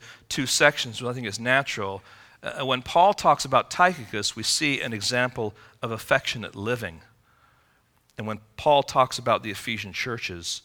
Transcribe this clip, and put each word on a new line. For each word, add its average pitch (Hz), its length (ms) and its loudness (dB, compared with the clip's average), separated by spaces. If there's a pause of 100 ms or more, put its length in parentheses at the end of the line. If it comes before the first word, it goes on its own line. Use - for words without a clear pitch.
(280)
two 135 180 -2
sections, 127 560 2
which 123 80 -4
I 123 40 -6
think 123 120 -8
is 101 140 -6
natural. 117 640 0 (400)
Uh, 139 220 -6
when 127 180 0
Paul 185 320 4
talks 156 300 2
about 131 260 2
Tychicus, 143 680 0
we 110 60 -10
see 143 380 0
an 120 120 -4
example 123 640 -2 (280)
of 117 80 -4
affectionate 113 640 0
living. 101 460 -6 (1160)
And 107 100 -8
when 107 140 -6 (160)
Paul 143 260 4
talks - 360 0
about 117 240 2
the 110 80 -8
Ephesian 101 420 -6
churches, 95 720 -6